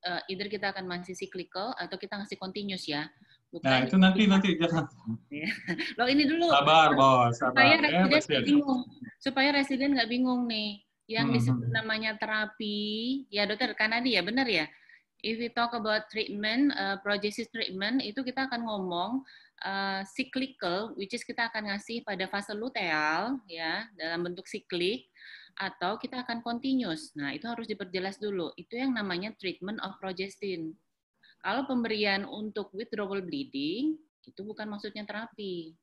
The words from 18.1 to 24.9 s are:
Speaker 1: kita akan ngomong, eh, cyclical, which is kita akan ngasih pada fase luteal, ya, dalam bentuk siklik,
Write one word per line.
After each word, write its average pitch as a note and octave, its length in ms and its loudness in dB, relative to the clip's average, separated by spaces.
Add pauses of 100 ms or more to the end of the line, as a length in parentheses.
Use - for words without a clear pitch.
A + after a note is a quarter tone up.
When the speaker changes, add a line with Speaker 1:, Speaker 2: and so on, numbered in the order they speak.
Speaker 1:
kita C4 240 -4
akan B3 160 -4
ngomong, G#3 640 -2 (400)
eh, G3 400 -2
cyclical, A3+ 920 -4
which G3 160 -8
is A#3 120 -8
kita A#3 240 -4
akan G#3+ 240 -6
ngasih A3+ 320 -8
pada F#3+ 240 -4
fase G3+ 240 -6
luteal, G3 840 0 (120)
ya, E3+ 480 -4
dalam E3 240 -4
bentuk F3+ 240 -6
siklik, F#3 640 -4 (480)